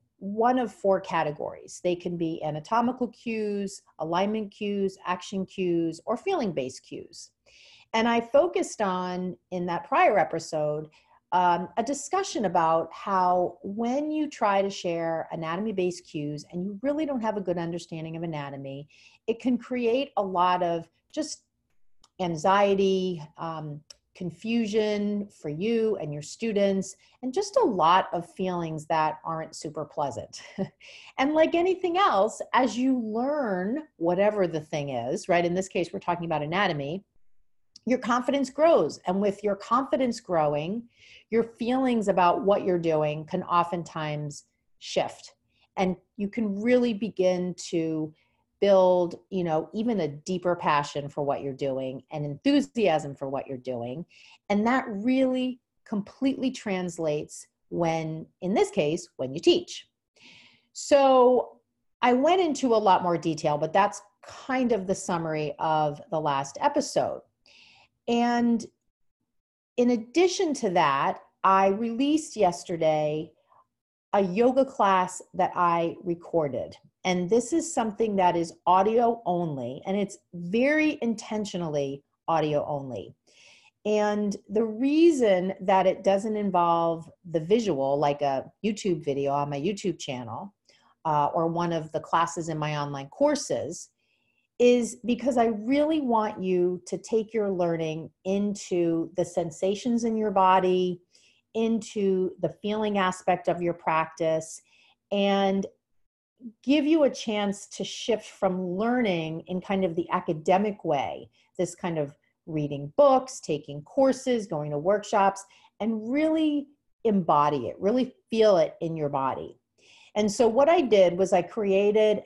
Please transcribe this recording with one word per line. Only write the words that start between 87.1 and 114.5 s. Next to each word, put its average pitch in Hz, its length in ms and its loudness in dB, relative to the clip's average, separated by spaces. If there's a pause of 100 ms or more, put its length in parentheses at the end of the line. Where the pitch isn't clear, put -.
the 165 80 0
visual, 156 580 2
like 147 240 0
a 135 240 0 (180)
YouTube 196 400 -2
video 139 280 -2
on 143 180 -2
my 143 100 -6
YouTube 185 380 -4
channel, 127 560 -10 (520)
uh, 147 280 2
or 165 140 0
one 170 260 -2
of 156 180 -6
the 156 100 -4
classes 165 480 -2
in 156 100 -4
my 151 180 -2
online 143 300 -6
courses, 170 800 -2 (720)
is 247 440 4
because 240 340 0
I 233 80 4
really 277 560 0
want 220 420 0
you 180 420 0
to 180 140 -6
take 214 340 -2
your 208 160 -2
learning 165 640 -2 (140)
into 185 920 0
the 175 80 0
sensations 196 800 -2
in 226 120 0
your 214 140 0
body, 185 720 4 (540)
into 202 880 0
the 160 200 -2
feeling 208 380 -2
aspect 180 480 0
of 170 120 0
your 170 140 0
practice, 160 880 -2 (500)
and 196 540 2 (960)
give 277 220 2
you 311 180 4
a 254 60 6
chance 202 580 -4
to - 160 -8
shift - 420 -4
from 185 360 -2
learning 185 880 -2
in 180 140 -4
kind 190 240 -2
of 170 100 -2
the 175 140 -4
academic 185 720 0
way, 110 460 -2 (280)
this 175 180 -2
kind 170 220 -6
of 147 180 -4 (300)
reading 147 520 -6
books, 262 420 4
taking 147 440 -6
courses, 254 640 0
going 151 240 -4